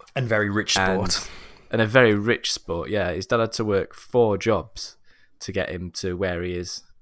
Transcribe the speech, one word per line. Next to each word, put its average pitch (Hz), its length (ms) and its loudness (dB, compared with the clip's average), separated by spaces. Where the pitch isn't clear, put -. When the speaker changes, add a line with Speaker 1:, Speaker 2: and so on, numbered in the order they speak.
Speaker 1:
And 123 100 -2
very 107 220 2
rich 104 280 0
Speaker 2:
And, 95 320 2
Speaker 1:
sport. - 220 -4
Speaker 2:
and 113 100 2
a 110 40 6
very 113 280 6
rich 104 380 0
sport, - 380 -6
yeah. 92 240 0
His 92 120 -4
dad 117 140 0
had 113 140 -2
to 117 100 -2
work 98 320 0
four 110 420 2
jobs - 600 -2
to - 140 -10
get 95 160 -2
him 90 220 -8
to 90 260 -6
where 90 260 -2
he 90 100 -4
is, 90 300 -8